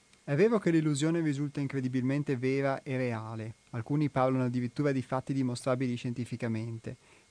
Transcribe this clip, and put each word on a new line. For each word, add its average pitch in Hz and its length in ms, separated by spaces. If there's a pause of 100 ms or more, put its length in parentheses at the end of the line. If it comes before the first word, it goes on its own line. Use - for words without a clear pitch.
(220)
È 143 120
vero 214 240
che - 120
l'illusione 160 520
risulta 143 380
incredibilmente 135 760
vera 135 460
e 131 160
reale, 113 560 (160)
alcuni 143 400
parlano 131 340
addirittura 123 480
di 135 80
fatti 131 320
dimostrabili 127 640
scientificamente, 117 1000 (360)